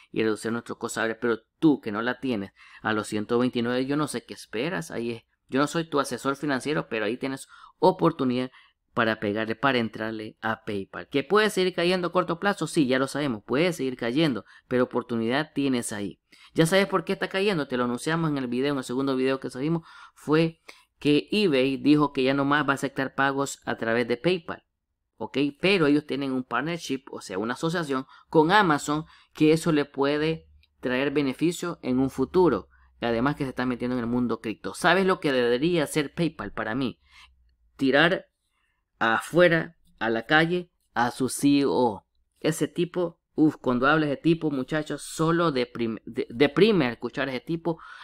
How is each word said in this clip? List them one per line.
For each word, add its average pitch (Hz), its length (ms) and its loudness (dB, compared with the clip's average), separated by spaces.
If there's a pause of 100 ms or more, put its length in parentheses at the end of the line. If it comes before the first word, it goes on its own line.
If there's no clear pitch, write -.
(120)
y 113 100 -2
reducir 110 300 -2
nuestro 117 260 -8
cost - 200 -8
average. 113 220 -2
Pero 117 200 -2 (180)
tú 147 220 4
que 113 100 -8
no 104 120 -4
la 123 180 -4
tienes 110 320 -4 (300)
a 110 100 -2
los 107 160 -2
ciento 107 300 -2
veintinueve, 123 480 -2
yo 143 100 -4
no 151 100 -2
sé 123 180 -10
qué 101 100 -18
esperas. 165 580 -8
Ahí 117 180 -6
es. 113 140 -12 (240)
Yo 127 100 -2
no 139 80 4
soy 165 160 -2
tu 160 160 -2
asesor 135 380 -2
financiero, 143 520 -4
pero 113 160 -4
ahí 110 120 -2
tienes 135 320 -8 (320)
oportunidad 156 720 2 (420)
para 113 240 2
pegarle, 110 380 -4
para 135 220 2
entrarle 110 640 -6
a 110 240 -4
PayPal. 95 440 -8
¿Que 135 160 -2
puede 208 260 4
seguir 185 240 0
cayendo 175 340 0
a 165 40 -6
corto 170 260 0
plazo? 196 300 -2
Sí, 151 180 2
ya 127 140 2
lo 135 80 0
sabemos, 135 340 -4
puede 160 300 0
seguir 131 240 -4
cayendo, 123 480 0 (240)
pero 123 160 2
oportunidad 120 680 -2
tienes 131 400 -2
ahí. 101 280 -8 (340)
¿Ya 160 120 4
sabes 190 200 4
por 190 180 -2
qué 196 100 -4
está 185 140 -4
cayendo? 190 380 0
Te 127 100 -4
lo 123 80 0
anunciamos 156 460 -2
en 143 80 -2
el 131 80 -4
video, 127 260 -2
en 143 60 -2
el 127 60 -6
segundo 135 320 -2
video 131 240 0
que 131 100 -8
subimos, 156 360 -4 (280)
fue 165 460 0 (380)
que 147 340 2
eBay 139 460 2
dijo 143 340 4
que 139 100 -2
ya 131 120 2
no 139 100 0
más 143 240 2
va 139 40 2
a - 20 0
aceptar 135 400 -4
pagos 139 500 -2
a 120 120 -4
través 113 300 0
de 120 120 0
PayPal, - 460 -4 (520)
¿ok? 110 220 -6 (220)
Pero 180 260 4
ellos 147 200 4
tienen 135 260 -4
un 131 120 -4
partnership, 135 680 -6
o - 100 -12
sea, 92 180 -10
una 113 160 -4
asociación 156 520 -4 (220)
con 160 240 4
Amazon, 156 520 2 (280)
que 156 200 4
eso 165 200 2
le 147 120 2
puede 147 640 -2 (320)
traer 131 300 -2
beneficio 151 720 -2
en 127 160 0
un 135 120 0
futuro. 131 580 2 (320)
Y 120 60 -4
además 120 300 0
que 147 80 -6
se 131 60 -6
está 127 140 -6
metiendo 123 320 -4
en 123 40 -4
el 117 100 -4
mundo 120 320 -2
cripto. 98 320 -8
¿Sabes 180 320 2
lo 185 140 0
que 147 120 0
debería 131 520 2
hacer 143 280 -4
PayPal 151 400 -6
para 110 220 -6
mí? 127 260 -4 (760)
Tirar 147 500 2 (720)
afuera, 165 800 2 (200)
a 113 120 0
la 113 160 -2
calle, 165 440 2 (220)
a 120 180 0
su 123 200 -2
C 143 300 4
E 139 40 2
O. 107 420 0 (340)
Ese 156 280 -2
tipo, 170 500 -4 (160)
uf, 151 220 4
cuando 123 300 0
habla 156 180 4
ese 143 140 -2
tipo, 160 320 2
muchachos, 147 500 -6
solo 165 500 0
deprim-, 117 540 -4
de-, 113 240 -6
deprime 147 640 4
escuchar 120 380 -6
a 135 40 -6
ese 123 80 -6
tipo 165 400 -6 (240)